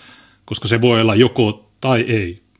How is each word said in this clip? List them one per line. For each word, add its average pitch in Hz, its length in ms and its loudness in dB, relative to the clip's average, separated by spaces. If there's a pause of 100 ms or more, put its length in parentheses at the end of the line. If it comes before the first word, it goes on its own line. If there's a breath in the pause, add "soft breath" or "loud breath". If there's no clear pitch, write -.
(460 loud breath)
koska - 220 -8
se 113 140 0
voi 117 200 2
olla 110 140 0
joko 110 560 0 (100)
tai 127 200 0
ei. 101 420 -6 (160)